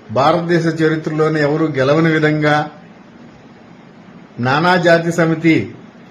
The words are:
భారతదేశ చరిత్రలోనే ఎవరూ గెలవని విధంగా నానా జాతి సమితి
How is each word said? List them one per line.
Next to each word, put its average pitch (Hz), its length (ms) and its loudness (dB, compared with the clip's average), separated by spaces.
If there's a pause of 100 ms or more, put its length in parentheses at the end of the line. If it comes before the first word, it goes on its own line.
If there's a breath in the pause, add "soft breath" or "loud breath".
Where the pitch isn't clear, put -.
(120)
భారతదేశ 165 540 0 (160)
చరిత్రలోనే 156 600 -2
ఎవరూ 156 240 0
గెలవని 151 460 0
విధంగా 151 580 0 (1700)
నానా 151 360 0
జాతి 170 360 2
సమితి 160 640 0 (360)